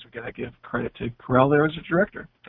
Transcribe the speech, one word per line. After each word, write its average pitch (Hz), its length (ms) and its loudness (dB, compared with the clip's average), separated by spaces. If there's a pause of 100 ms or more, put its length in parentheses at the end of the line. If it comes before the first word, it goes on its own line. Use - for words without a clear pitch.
we 117 120 -20
gotta 113 140 -12
give 117 300 -10
credit 120 380 -8
to 117 100 -6 (120)
Carell 131 300 4
there 147 140 4
as 156 120 -2
a - 40 -12
director. 170 480 -4 (200)